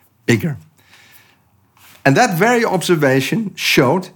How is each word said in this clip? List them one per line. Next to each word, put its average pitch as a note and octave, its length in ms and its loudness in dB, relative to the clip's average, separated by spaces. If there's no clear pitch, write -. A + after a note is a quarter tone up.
bigger. B2 320 -2
And C3+ 120 4
that G#3 220 2
very A#3 280 2
observation E3 880 0
showed D#3+ 600 0